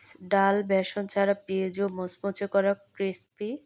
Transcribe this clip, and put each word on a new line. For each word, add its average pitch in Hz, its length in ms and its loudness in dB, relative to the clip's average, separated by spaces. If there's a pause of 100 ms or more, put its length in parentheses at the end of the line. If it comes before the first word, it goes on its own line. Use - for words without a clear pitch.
(280)
ডাল 196 340 4
বেসন 196 440 0
ছাড়া 202 340 2
পেঁয়াজু 190 480 -2
মচমচে 185 600 -6
করা 196 240 4 (160)
ক্রিসপি 196 640 -6 (160)